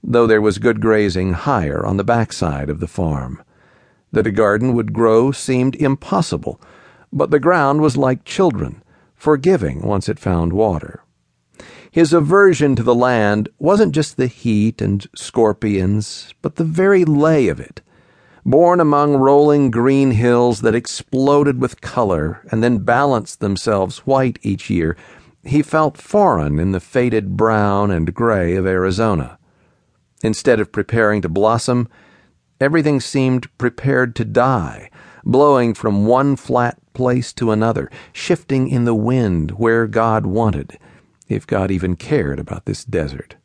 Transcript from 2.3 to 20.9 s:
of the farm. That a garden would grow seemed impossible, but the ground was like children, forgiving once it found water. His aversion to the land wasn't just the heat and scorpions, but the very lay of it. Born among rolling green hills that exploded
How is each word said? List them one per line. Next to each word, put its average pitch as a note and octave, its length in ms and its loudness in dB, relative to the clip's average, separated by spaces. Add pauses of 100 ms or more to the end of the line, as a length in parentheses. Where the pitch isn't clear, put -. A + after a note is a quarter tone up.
of D2 80 -6
the - 80 -6
farm. C#2+ 560 -6 (680)
That G#2+ 140 0
a A2+ 40 0
garden G#2+ 440 2
would G#2+ 180 -2
grow A2+ 400 2
seemed C3 440 -2
impossible, C#3+ 840 -4 (520)
but D3 180 -2
the D3+ 100 2
ground D3 400 2
was D3 160 0
like C3 280 -2
children, A2+ 580 -4 (320)
forgiving C3+ 680 0
once G2+ 260 -4
it - 100 -4
found E2+ 340 -2
water. F#2 500 -4 (880)
His E3 220 2
aversion D#3+ 640 4
to A#2+ 60 -2
the A#2+ 120 2
land A2 540 0 (100)
wasn't F#3 360 2
just D3+ 220 -2
the B2+ 120 -2
heat A2 520 -2
and G2+ 340 -2
scorpions, G#2 1300 -2
but - 160 -8
the E3+ 80 -2
very F#3 400 2
lay D3+ 440 2
of D2 120 -4
it. - 220 -18 (640)
Born F3 360 4
among D3 360 2
rolling C#3+ 540 4
green C3 420 2
hills A#2+ 480 2
that A2+ 140 2
exploded C3+ 880 0